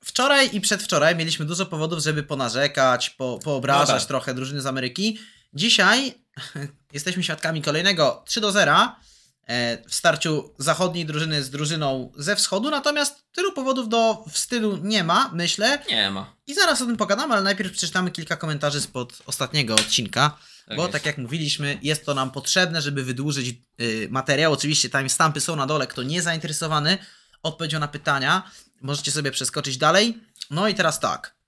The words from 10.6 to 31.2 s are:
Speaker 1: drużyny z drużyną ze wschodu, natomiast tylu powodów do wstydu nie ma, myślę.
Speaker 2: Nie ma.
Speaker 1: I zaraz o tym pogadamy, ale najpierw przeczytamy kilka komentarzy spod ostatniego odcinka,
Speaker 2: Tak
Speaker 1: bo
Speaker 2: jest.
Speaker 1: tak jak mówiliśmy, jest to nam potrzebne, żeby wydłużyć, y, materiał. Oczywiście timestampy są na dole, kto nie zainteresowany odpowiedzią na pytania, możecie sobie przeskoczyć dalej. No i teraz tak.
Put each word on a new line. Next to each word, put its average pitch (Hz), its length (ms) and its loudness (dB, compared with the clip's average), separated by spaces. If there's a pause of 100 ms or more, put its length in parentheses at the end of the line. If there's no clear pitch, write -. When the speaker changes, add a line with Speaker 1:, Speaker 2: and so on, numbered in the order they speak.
Speaker 1:
drużyny 151 380 -2
z 127 60 -8
drużyną 143 680 -2
ze 156 180 -2
wschodu, 202 340 0
natomiast 294 640 -2
tylu 370 220 0
powodów 262 360 -2
do 226 420 2
wstydu 214 460 -2
nie 196 260 0
ma, 202 300 2
myślę. 202 460 0 (100)
Speaker 2:
Nie 104 220 0
ma. 98 220 -8 (140)
Speaker 1:
I 277 60 -12
zaraz 339 280 2
o 254 40 -2
tym 233 120 -2
pogadamy, 214 360 0
ale 196 100 2
najpierw 196 280 -2
przeczytamy 180 400 -2
kilka 165 240 -6
komentarzy 147 460 -2
spod 120 440 -8
ostatniego 123 500 0
odcinka, 110 640 2 (300)
Speaker 2:
Tak 110 100 -6
Speaker 1:
bo 151 60 0
Speaker 2:
jest. 185 100 -4
Speaker 1:
tak 151 120 -2
jak 147 120 -2
mówiliśmy, 143 640 -4
jest 151 240 -2
to 143 80 -2
nam 135 180 -2
potrzebne, 165 500 0
żeby 139 220 -4
wydłużyć, 127 520 -4 (260)
y, 110 300 -2
materiał. 139 420 2
Oczywiście 143 360 0
timestampy 139 520 0
są 165 140 -2
na 143 120 -2
dole, 143 200 0
kto - 160 -8
nie 156 180 -2
zainteresowany 160 760 -2 (460)
odpowiedzią 160 360 -4
na 147 80 -2
pytania, 147 640 -2 (300)
możecie 143 300 -4
sobie 143 200 -2
przeskoczyć 135 460 -4
dalej. 190 400 4 (320)
No 175 180 0
i 202 80 2
teraz 165 240 0
tak. - 360 -4 (120)